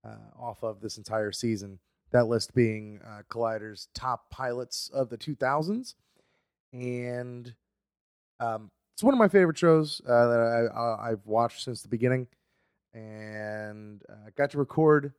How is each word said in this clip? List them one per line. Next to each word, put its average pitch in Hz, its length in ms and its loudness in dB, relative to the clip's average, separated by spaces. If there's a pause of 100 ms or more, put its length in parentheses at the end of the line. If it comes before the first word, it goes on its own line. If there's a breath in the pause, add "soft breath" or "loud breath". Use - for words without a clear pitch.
uh, 110 380 -20
off 117 220 -10
of 104 180 -6
this 110 160 -10
entire 107 340 -4
season. 101 460 -4 (340)
That 120 160 6
list 113 280 -2
being, 107 500 0
uh, 104 240 -18
Collider's 110 640 -6
top - 380 -6
pilots 123 640 -8
of 131 160 0
the 117 80 -10
two 147 180 -8
thousands. 156 600 -2 (800)
And, 123 800 -8 (880)
um, 110 320 -6 (240)
it's - 80 -6
one 277 100 6
of 247 60 2
my 208 80 8
favorite 180 300 6
shows, 156 480 4
uh, 120 220 6
that 117 120 4
I, 117 400 0
I, 117 320 -4
I've 98 140 -8
watched 113 380 0
since 120 180 -10
the - 60 -20
beginning. 123 400 0 (640)
And, 107 1160 -12
uh, 104 260 -20
got 143 160 2
to 139 60 -6
record 147 600 4